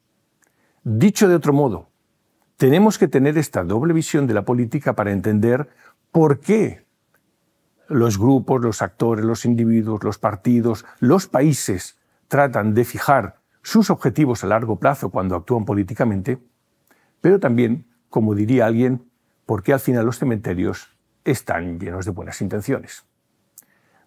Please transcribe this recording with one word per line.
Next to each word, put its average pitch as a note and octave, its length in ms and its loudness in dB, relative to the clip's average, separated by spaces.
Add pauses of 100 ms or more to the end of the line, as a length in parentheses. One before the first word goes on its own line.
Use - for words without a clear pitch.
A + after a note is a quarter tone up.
(840)
Dicho E3+ 440 2
de F3+ 80 6
otro D3 180 2
modo, B2+ 360 0 (680)
tenemos F3+ 400 4
que F#3 100 2
tener D3 300 2
esta A#2 260 -2
doble A#2 300 0
visión D#3 340 0
de A2 80 -2
la G2+ 100 -2
política B2 500 -2
para G2+ 160 -2
entender A2 580 0 (420)
por D3+ 280 2
qué - 460 -2 (1000)
los A#2 320 0
grupos, B2+ 420 2
los A2+ 200 -4
actores, A2 440 -2
los A2+ 200 -2
individuos, A2+ 580 0
los G#2+ 160 -4
partidos, A#2 680 0 (140)
los E3+ 280 2
países B2+ 680 -2 (300)
tratan A#2+ 460 2
de A#2 120 2
fijar A#2+ 540 -2 (220)
sus - 280 0
objetivos C#3 540 0
a F#2 40 -4
largo A2 300 0
plazo - 320 -2
cuando F#2 260 -2
actúan A2 280 -2
políticamente, G2+ 760 -2 (840)
pero G3 180 4
también, A#2+ 480 0 (220)
como G#2+ 260 0
diría A2 300 2
alguien, B2 440 -2 (360)
por G#2 180 -4
qué C#3+ 80 0
al C3+ 80 2
final B2 260 0
los A#2+ 140 -4
cementerios G2+ 680 -4 (340)
están F2 560 -6
llenos F#2 260 -10
de F#2 60 -6
buenas F2+ 300 -12
intenciones. G#2 640 -6 (1000)